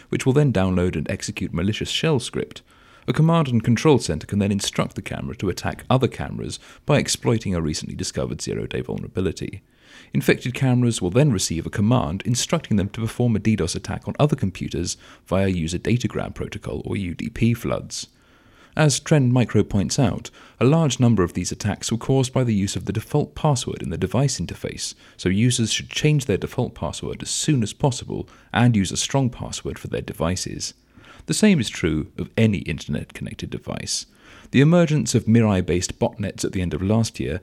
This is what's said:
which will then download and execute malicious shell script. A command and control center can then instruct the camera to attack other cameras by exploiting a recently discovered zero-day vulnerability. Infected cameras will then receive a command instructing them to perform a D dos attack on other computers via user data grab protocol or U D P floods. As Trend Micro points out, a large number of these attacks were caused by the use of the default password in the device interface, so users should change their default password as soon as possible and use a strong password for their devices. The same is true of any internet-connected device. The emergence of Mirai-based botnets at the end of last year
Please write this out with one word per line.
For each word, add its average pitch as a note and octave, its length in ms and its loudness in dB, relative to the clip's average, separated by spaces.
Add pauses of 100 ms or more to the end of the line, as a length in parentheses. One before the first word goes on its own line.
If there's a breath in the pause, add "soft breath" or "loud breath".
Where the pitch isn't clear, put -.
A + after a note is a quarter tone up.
which - 160 -2
will C3 80 4
then C#3+ 180 4
download F#2 440 2
and D2 160 -4
execute - 420 -6
malicious F#2 360 -2
shell D#3 300 0
script. - 420 -8 (460 soft breath)
A B2+ 60 0
command D#3+ 340 4
and A#2+ 160 2
control A#2+ 360 4
center - 260 -4
can G2+ 140 -2
then G2+ 120 2
instruct - 440 -2
the - 80 -10
camera - 340 -8
to G2 120 -2
attack - 400 -6
other B2+ 200 4
cameras - 500 -8 (260 loud breath)
by D3 120 4
exploiting A2+ 580 0
a E2 60 0
recently - 340 -4
discovered - 460 -4
zero-day A1 400 -4
vulnerability. D#2 800 -6 (520 loud breath)
Infected B2+ 400 0
cameras B2 480 2
will F2 100 -2
then C3+ 200 4
receive E2+ 340 -2
a D#2+ 40 -6
command G2 560 0
instructing - 500 -2
them G2+ 140 2
to - 120 -10
perform A#2 340 0
a G2 40 2
D A2 160 2
dos E2+ 200 -2
attack - 320 -8
on G2+ 120 -6
other D3+ 160 4
computers - 640 -4 (300 loud breath)
via F#2+ 200 2
user F2 300 0
data A#2 300 0
grab - 260 -6
protocol - 520 -8
or G2+ 120 -4
U F#2 160 -4
D - 160 -8
P A#2 240 2
floods. - 540 -6 (680 soft breath)
As D3+ 240 4
Trend C3 340 4
Micro A2+ 300 4
points F#2 340 0
out, - 320 0 (300 loud breath)
a A2+ 60 4
large D3+ 340 4
number A#2 240 6
of E2+ 100 -2
these F2+ 180 -2
attacks - 400 -4
were A2+ 60 0
caused C3+ 340 0
by C3 120 2
the A#2+ 100 2
use G2 220 0
of F2 100 -6
the G2 80 -2
default B2 400 -2
password - 480 0
in - 80 -6
the E2 80 -4
device C3 420 0
interface, - 540 -8 (220 loud breath)
so - 140 -2
users A2+ 420 2
should - 180 -4
change D3+ 360 0
their F#2 120 2
default - 380 -4
password - 480 -6
as - 80 -8
soon C#3 320 0
as G2 100 -4
possible G2+ 560 -4 (240 soft breath)
and A#2+ 220 6
use F#2+ 160 2
a - 60 -6
strong C3+ 340 0
password - 480 -10
for - 80 -14
their - 140 -4
devices. - 760 -4 (500 loud breath)
The E3 80 -2
same G3 260 6
is G#2+ 100 -2
true D#2 480 -2
of E2+ 200 -6
any A2 220 4
internet-connected - 920 -8
device. - 560 -8 (460 loud breath)
The B2 100 6
emergence D#3 520 4
of A2 120 2
Mirai-based G2 760 2
botnets - 460 -4
at - 80 -4
the F#2+ 80 -2
end E2+ 120 -2
of C#2+ 80 -4
last A2 380 0
year C#2+ 240 -4